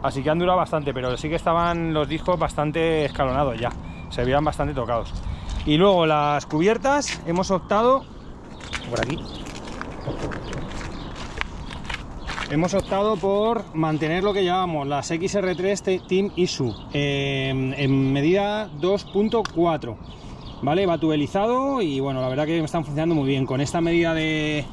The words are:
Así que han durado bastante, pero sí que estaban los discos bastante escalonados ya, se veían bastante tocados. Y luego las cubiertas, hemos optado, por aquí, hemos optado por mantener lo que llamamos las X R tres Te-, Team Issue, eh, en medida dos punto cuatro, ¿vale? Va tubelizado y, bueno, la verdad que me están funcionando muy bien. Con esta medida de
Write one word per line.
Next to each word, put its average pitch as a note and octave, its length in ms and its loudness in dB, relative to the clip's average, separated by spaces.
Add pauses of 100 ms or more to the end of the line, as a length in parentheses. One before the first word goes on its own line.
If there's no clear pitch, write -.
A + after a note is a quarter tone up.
Así C3 200 0
que D3+ 80 2
han D#3+ 80 2
durado F3+ 180 4
bastante, D3 380 0
pero B2+ 200 -2
sí D#3 140 -4
que D#3+ 60 -2
estaban E3+ 580 2
los D3+ 160 2
discos E3 300 0
bastante D#3 680 2
escalonados C3+ 540 0
ya, A#2 100 0 (400)
se - 140 -2
veían C3+ 200 4
bastante D3 300 0
tocados. A#2 400 -2 (500)
Y D3+ 140 4
luego F3+ 300 6
las D3 400 2
cubiertas, A3 800 2
hemos F3+ 240 0
optado, A3+ 520 4 (880)
por B2 100 -2
aquí, - 200 -2 (3250)
hemos E3+ 240 0
optado G3+ 420 2
por G3+ 600 0
mantener D#3+ 480 0
lo G3+ 100 2
que G3 100 2
llamamos F3 440 0
las C#3+ 240 -2
X E3+ 240 -2
R F#3 180 2
tres F#3+ 300 -2
Te-, F#3 160 0
Team F#3+ 360 0
Issue, D3+ 380 0 (200)
eh, C#3 560 0 (280)
en C3+ 340 4
medida G3 580 2
dos F3 340 0
punto G#3+ 400 2 (100)
cuatro, D#3 460 0 (640)
¿vale? F3 240 4
Va E3+ 100 2
tubelizado G3+ 840 2
y, D3 200 0
bueno, C3+ 220 0
la B2+ 60 0
verdad C3+ 200 0
que E3 100 0
me D#3+ 80 0
están - 180 -2
funcionando D3+ 300 0
muy C#3+ 140 4
bien. C3+ 180 2
Con B2+ 160 0
esta D3 200 0
medida E3+ 340 4
de D#3 580 0